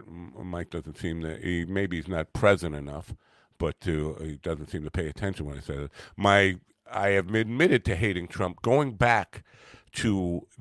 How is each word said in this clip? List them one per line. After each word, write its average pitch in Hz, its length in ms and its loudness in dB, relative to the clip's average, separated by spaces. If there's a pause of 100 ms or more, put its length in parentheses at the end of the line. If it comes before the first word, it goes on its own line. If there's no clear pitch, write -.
M-, 85 260 -14 (100)
Mike 87 260 -6
doesn't 78 280 -8
seem 82 240 -4
to, 80 160 -6
he, 85 280 0
maybe 95 320 -2
he's 80 100 -6
not 82 240 -4
present 87 440 4
enough, 71 380 -10 (440)
but 78 240 -4
to, 78 400 -2
he 78 160 -8
doesn't 76 320 -6
seem 78 160 -6
to 76 60 -8
pay 85 160 -2
attention 92 380 -4
when 69 120 -8
I 69 40 -12
say 76 120 -8
it. 71 180 -8 (240)
My, 101 420 6 (320)
I 101 200 0
have 98 240 2
admitted 117 520 2
to 107 100 0
hating 87 320 -2
Trump 90 340 -4
going 131 320 2
back 113 500 2 (500)
to 90 540 0 (140)